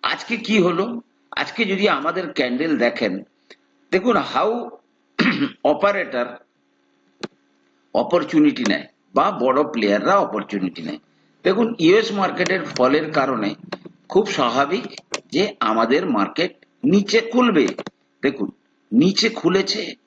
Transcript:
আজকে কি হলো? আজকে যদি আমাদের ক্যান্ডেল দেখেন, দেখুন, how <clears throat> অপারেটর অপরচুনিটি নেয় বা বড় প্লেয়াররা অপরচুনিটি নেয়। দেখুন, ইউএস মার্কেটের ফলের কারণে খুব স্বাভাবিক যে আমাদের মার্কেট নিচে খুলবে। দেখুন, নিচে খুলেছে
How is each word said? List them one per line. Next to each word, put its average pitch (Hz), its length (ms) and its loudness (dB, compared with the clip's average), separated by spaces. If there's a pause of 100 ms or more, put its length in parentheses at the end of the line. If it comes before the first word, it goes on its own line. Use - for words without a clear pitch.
আজকে - 340 -4
কি 208 240 2
হলো? 190 400 0 (300)
আজকে - 340 -4
যদি 190 240 0
আমাদের 160 440 -2
ক্যান্ডেল 135 440 -2
দেখেন, 110 460 -2 (680)
দেখুন, 196 240 2
how 180 540 -2 (480)
<clears throat> - 460 -2
অপারেটর 147 600 0 (1700)
অপরচুনিটি 147 720 2
নেয় 80 200 -2 (280)
বা 170 160 2
বড় 131 320 2
প্লেয়াররা 113 520 0
অপরচুনিটি 101 680 -2
নেয়। 90 160 -10 (460)
দেখুন, 196 360 2
ইউএস 202 320 4
মার্কেটের 180 520 -2
ফলের 147 480 0
কারণে 131 440 -2 (540)
খুব 202 160 4
স্বাভাবিক 143 760 -2 (300)
যে 185 280 -2
আমাদের 113 460 2
মার্কেট - 600 -2 (180)
নিচে 202 380 4
খুলবে। 226 460 2 (540)
দেখুন, 131 300 -2 (400)
নিচে 190 380 4
খুলেছে 190 680 -2 (120)